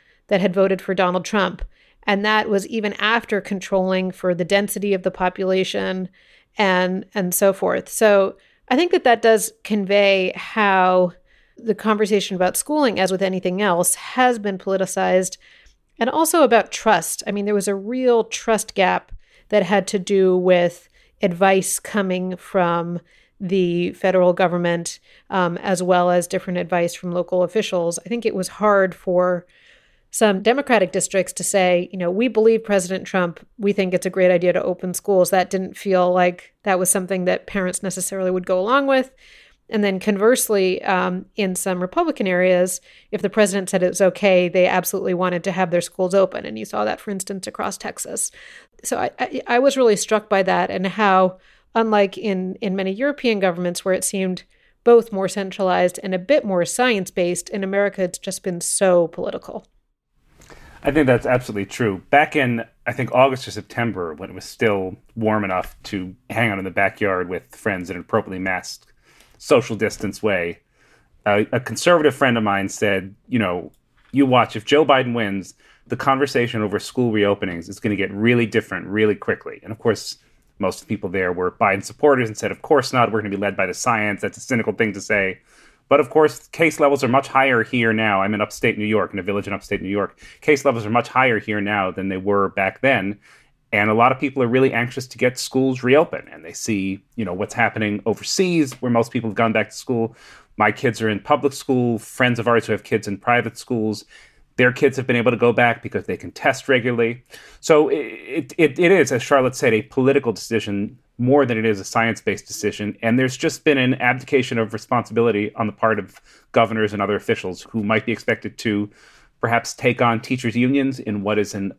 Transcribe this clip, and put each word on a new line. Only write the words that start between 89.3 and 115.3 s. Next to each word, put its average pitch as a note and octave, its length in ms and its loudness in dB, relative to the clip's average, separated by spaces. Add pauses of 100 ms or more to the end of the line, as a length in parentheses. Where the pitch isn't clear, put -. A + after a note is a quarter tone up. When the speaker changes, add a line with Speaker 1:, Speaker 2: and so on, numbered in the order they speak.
Speaker 2:
in G2 60 -6
upstate F#2+ 280 -6
New F#2 80 -8
York. G2+ 280 -4 (220)
Case C#3+ 240 2
levels A#2+ 220 0
are G#2 40 -6
much A#2 200 0
higher B2+ 300 2
here G#2 200 -4
now G2+ 320 -2
than F#2+ 160 -6
they F#2+ 100 -4
were G2 320 0
back F#2+ 300 -2
then. G#2 400 -2 (540)
And G#2+ 160 2
a G#2+ 60 2
lot A#2+ 160 6
of B2+ 80 -4
people C3 240 -2
are A#2+ 40 0
really C3 240 2
anxious B2 360 -6
to - 100 -20
get B2 220 -2
schools C3 440 -2
reopened. C#3 480 2
And D#2 140 -20
they E2+ 80 -18
see, F#2+ 500 -6 (120)
you A2+ 100 -6
know, F2+ 80 -6
what's F#2+ 220 -8
happening G#2+ 500 -2
overseas, D#3+ 760 -2
where B2 100 -2
most A#2 200 2
people A#2 200 -4
have G2 40 -10
gone A2+ 160 2
back A2 200 -2
to - 40 -18
school. A2+ 400 -4 (420)
My G#2+ 140 4
kids A2+ 300 -2
are A2 80 0
in G2+ 100 -2
public C#3+ 340 0
school. A#2+ 440 0
Friends B2 400 -2
of A2+ 100 -2
ours A#2 200 2
who A2+ 40 0
have G2+ 120 -4
kids - 240 -4
in G2+ 100 -6
private A#2+ 400 0
schools, A2 480 -4 (520)
their B2+ 140 4
kids C3 240 2
have C3 120 -6
been B2 80 2
able A#2+ 160 2
to A#2 60 0
go A#2+ 140 4
back A#2 300 2
because G2 240 -8
they - 120 -6
can F2 140 -14
test - 380 -2
regularly. A#2+ 540 0 (380)
So D#3 280 4
it, C3+ 680 -6
it, C#3+ 180 2
it F3 140 4
is, E3+ 200 4
as A#2+ 120 -2
Charlotte C3+ 320 2
said, A#2+ 180 2
a G#2+ 80 2
political C3+ 500 2
decision G2+ 680 -6 (180)
more C3 260 4
than A#2+ 140 -2
it A2 80 -2
is G#2+ 140 0
a F#2 40 -10
science-based A2+ 640 -2
decision. G#2 560 -6
And A#2 160 2
there's B2+ 200 0
just - 260 -4
been C#3+ 160 2
an B2+ 160 2
abdication B2+ 640 0
of A2 140 -2
responsibility A2 800 -2